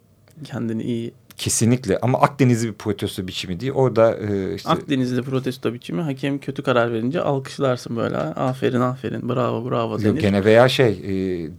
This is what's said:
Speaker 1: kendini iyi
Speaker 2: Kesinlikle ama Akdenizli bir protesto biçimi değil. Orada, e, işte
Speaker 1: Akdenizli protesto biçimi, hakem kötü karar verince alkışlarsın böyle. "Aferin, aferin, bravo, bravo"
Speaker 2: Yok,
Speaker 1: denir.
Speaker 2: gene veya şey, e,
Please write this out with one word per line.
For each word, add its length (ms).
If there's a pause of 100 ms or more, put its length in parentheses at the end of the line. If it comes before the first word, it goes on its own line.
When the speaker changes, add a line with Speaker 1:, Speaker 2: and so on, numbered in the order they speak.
(440)
Speaker 1:
kendini 380
iyi 320 (220)
Speaker 2:
Kesinlikle 600
ama 220
Akdenizli 480
bir 60
protesto 520
biçimi 340
değil. 120
Orada, 440
e, 380
işte 160
Speaker 1:
Akdenizli 520
protesto 520
biçimi, 280
hakem 360
kötü 240
karar 300
verince 280
alkışlarsın 760
böyle. 200
"Aferin, 640
aferin, 480
bravo, 420
bravo" 220
Speaker 2:
Yok, 100
Speaker 1:
denir. 180
Speaker 2:
gene 240
veya 240
şey, 240
e, 680